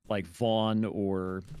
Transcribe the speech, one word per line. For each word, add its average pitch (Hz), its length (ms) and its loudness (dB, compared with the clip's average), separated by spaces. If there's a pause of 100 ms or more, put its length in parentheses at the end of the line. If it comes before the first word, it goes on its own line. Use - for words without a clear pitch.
like, 101 180 -2
Vaughn 110 600 2
or, 95 560 -2 (180)